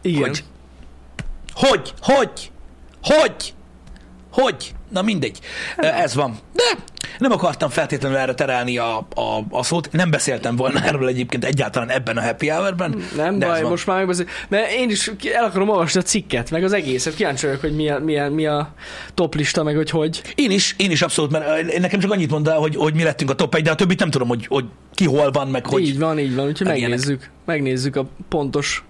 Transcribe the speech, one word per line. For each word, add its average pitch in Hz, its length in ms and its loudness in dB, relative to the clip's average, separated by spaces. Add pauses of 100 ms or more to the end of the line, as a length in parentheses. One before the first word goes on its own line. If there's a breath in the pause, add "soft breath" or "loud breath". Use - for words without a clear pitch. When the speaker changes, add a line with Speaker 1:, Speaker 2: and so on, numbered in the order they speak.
Speaker 1:
Igen. 165 200 0
Speaker 2:
Hogy, 135 220 -2 (1080)
hogy, - 480 2
hogy, - 500 2 (520)
hogy, - 500 2 (800)
hogy? - 420 0 (160)
Na 185 120 -2
mindegy. 190 380 -2 (380 loud breath)
Ö, 330 80 0
ez - 300 2
van. 123 220 0 (160)
De 466 100 4 (560 loud breath)
nem 247 120 4
akartam 160 380 0
feltétlenül 135 480 0
erre 131 160 0
terelni 123 440 0
a, 117 200 -2
a, 110 420 -4 (100)
a 123 140 -2
szót. 165 280 -2
Nem 170 180 2
beszéltem 127 460 0
volna 127 280 0
erről 135 240 2
egyébként 123 380 -2
egyáltalán 123 440 0
ebben 120 280 -2
a 117 40 -2
happy 117 280 -2
hour-ben, 180 520 -2 (140)
Speaker 1:
Nem 175 240 0
Speaker 2:
de 185 60 2
ez 175 60 2
Speaker 1:
baj, 165 100 2
Speaker 2:
van. 160 80 0
Speaker 1:
most 175 180 -2
már 185 100 2
megbeszél-, 180 300 0 (200 loud breath)
mert 202 240 0
én 247 180 0
is 208 300 -2
ki-, - 140 -4
el 233 100 4
akarom 196 260 2
olvasni 185 300 2
a 180 40 0
cikket, - 480 -2
meg 165 120 0
az 190 100 2
egészet. 151 420 -2
Kíváncsi 151 300 -2
vagyok, 135 160 0
hogy 151 140 -2
milyen, 151 260 0
milyen, 147 300 0
mi 156 140 0
a 151 280 -2 (400 loud breath)
top 160 220 0
lista, 151 280 0
meg 151 120 0
hogy 151 140 0
hogy. 160 320 0 (140 loud breath)
Speaker 2:
Én 269 160 2
is, 190 260 2
én 190 140 2
is 147 100 2
abszolút, 156 300 0
mert, 156 440 0
ö, 170 40 2
nekem 185 200 2
csak 196 120 2
annyit 175 200 0
mondd 151 180 2
el, 160 80 4
hogy, 151 180 0
hogy 156 180 2
mi 160 100 2
lettünk 147 260 0
a 139 60 2
top 160 200 2
egy, 160 80 2
de 160 80 4
a 151 40 2
többit 185 240 2
nem 180 100 2
tudom, 131 180 0
hogy, 120 200 -2
hogy 131 180 0 (280)
ki 190 120 2
hol 143 260 4
van, 143 160 2
meg 135 180 -2
hogy 190 180 2
Speaker 1:
Így 139 160 0
van, 156 200 0
így 135 160 0
van, 139 120 0
úgyhogy 165 200 0
Speaker 2:
meg 160 100 2
ilyenek. 120 200 0
Speaker 1:
megnézzük. 135 320 -2 (160)
Megnézzük 135 500 -2
a 131 100 0 (240)
pontos 143 600 -2